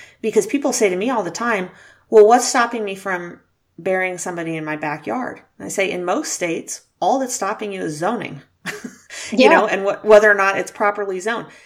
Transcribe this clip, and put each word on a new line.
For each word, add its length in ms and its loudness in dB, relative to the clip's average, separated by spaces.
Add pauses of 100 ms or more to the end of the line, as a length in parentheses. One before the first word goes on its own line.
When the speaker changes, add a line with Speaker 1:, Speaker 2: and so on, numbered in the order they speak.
(200)
Speaker 1:
because 280 0
people 240 -2
say 180 2
to 60 -2
me 120 -2
all 140 0
the 80 -6
time, 400 -4 (400)
"Well, 160 10
what's 220 6
stopping 360 -2
me 120 -8
from 420 -8 (400)
burying 400 -2
somebody 380 -6
in 80 -6
my 120 -6
backyard?" 640 -8 (180)
And 80 -14
I 20 -10
say, 240 -2
"In 120 -6
most 280 -4
states, 500 -8 (180)
all 200 2
that's 140 -4
stopping 380 -6
you 100 -8
is 160 -6
zoning." 440 -6 (220)
<laughs> 80 -10 (580)
You 140 4
Speaker 2:
Yeah. 60 10
Speaker 1:
know, 160 4
and 200 -2
wh-, 200 -4
whether 240 8
or 40 4
not 240 2
it's 120 -6
properly 500 -2
zoned. 280 -6 (180)